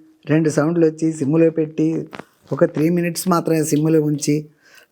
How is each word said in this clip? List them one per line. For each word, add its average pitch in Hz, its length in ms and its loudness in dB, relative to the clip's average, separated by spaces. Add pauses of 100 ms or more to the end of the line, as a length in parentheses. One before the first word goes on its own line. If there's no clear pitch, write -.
(300)
రెండు 156 200 2
సౌండ్లు 160 360 2
వచ్చి, 160 280 -2
సిమ్ములో 156 360 2
పెట్టి, 156 600 -4 (420)
ఒక 151 140 0
త్రీ 160 240 0
మినిట్స్ 170 380 -2
మాత్రమే 165 360 2
సిమ్ములో 156 380 2
ఉంచి, 151 480 -2 (420)